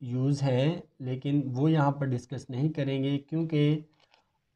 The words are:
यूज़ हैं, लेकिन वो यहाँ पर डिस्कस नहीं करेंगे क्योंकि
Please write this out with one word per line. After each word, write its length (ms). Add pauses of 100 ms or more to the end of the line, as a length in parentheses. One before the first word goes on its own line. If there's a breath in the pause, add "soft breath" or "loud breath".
यूज़ 400
हैं, 380 (200)
लेकिन 460
वो 200
यहाँ 240
पर 160
डिस्कस 420
नहीं 200
करेंगे 500
क्योंकि 640 (720)